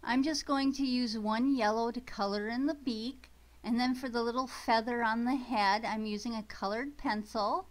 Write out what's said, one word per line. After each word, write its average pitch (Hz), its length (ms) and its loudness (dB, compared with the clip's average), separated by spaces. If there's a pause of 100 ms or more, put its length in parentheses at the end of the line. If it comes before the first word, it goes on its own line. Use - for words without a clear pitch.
I'm 262 220 2
just 302 200 0
going 277 280 2
to 277 120 0
use 247 320 0
one 220 380 2
yellow 233 380 2
to 240 80 -6
color 208 480 -2
in 247 180 0
the 320 80 0
beak, 233 560 -6 (340)
and 226 140 2
then 254 180 2
for 254 120 -6
the 233 140 0
little 240 240 0
feather 233 560 0
on 233 220 2
the 254 100 2
head, 220 500 2
I'm 220 220 -2
using 214 300 -4
a 214 80 -6
colored 233 520 -4
pencil. 220 760 -2